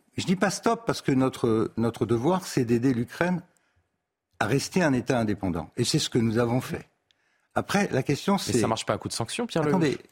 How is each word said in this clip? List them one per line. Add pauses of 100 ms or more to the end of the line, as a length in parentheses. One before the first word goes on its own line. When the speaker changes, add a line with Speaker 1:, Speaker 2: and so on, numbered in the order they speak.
(160)
Speaker 1:
Je
dis
pas
stop
parce
que
notre,
notre
devoir,
c'est
d'aider
l'Ukraine (960)
à
rester
un
État
indépendant.
Et
c'est
ce
que
nous
avons
fait. (680)
Après,
la
question,
c'est
Speaker 2:
Mais
ça
marche
pas
à
coup
de
sanctions,
Pierre
Speaker 1:
Attendez, (140)